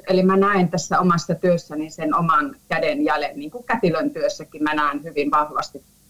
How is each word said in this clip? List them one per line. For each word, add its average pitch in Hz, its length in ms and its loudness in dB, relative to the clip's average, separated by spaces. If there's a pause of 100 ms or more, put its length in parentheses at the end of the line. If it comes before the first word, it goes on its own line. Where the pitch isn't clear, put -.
eli 185 140 4
mä 190 140 6
näen 196 320 4
tässä 175 320 0
omassa 180 340 2
työssäni 160 560 -2
sen 156 240 -4
oman 156 420 0 (120)
kädenjäljen, 151 680 -2
niin 147 120 -10
kuin - 140 -14
kätilön 160 460 0
työssäkin 151 520 -6
mä 151 120 0
näen 143 300 -2
hyvin 147 260 -4
vahvasti 135 520 -2 (280)